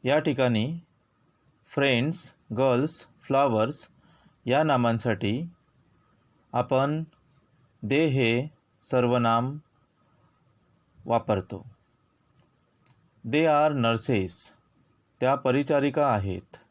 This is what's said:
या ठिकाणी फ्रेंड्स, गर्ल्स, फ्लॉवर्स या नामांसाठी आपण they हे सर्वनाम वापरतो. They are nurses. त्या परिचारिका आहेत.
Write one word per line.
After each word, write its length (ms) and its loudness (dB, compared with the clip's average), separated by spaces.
या 160 2
ठिकाणी 600 0
फ्रेंड्स, 680 -2
गर्ल्स, 500 0
फ्लॉवर्स 680 -2
या 180 2
नामांसाठी 880 0
आपण 500 0
they 220 2
हे 400 2
सर्वनाम 760 0
वापरतो. 640 -2
They 180 0
are 280 4
nurses. 760 -2
त्या 160 2
परिचारिका 760 0
आहेत. 440 -6